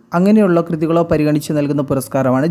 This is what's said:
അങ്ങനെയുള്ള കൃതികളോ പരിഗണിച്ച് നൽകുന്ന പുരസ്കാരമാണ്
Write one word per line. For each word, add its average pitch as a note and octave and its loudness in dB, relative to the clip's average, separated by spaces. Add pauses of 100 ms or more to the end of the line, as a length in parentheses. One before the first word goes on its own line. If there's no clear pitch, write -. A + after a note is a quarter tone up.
(180)
അങ്ങനെയുള്ള G3 4
കൃതികളോ E3 0
പരിഗണിച്ച് D3+ 0
നൽകുന്ന C#3+ -2
പുരസ്കാരമാണ് C3+ -2